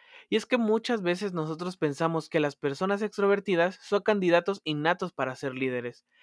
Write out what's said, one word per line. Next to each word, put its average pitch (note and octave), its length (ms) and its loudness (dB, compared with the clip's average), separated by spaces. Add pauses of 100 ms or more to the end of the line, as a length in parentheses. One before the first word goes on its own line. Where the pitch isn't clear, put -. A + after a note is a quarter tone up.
(300)
Y G3+ 80 2
es G#3+ 80 -2
que C4 120 0
muchas A3 440 0
veces F3+ 320 -2
nosotros D#3+ 420 -4
pensamos D#3+ 540 -2
que E3 100 0
las D3 160 0
personas F#3 460 -2
extrovertidas G3 800 0
son G3+ 220 0
candidatos F#3 600 2
innatos D#3+ 480 -2
para B2+ 240 -4
ser C3 180 -6
líderes. B2 520 -6 (180)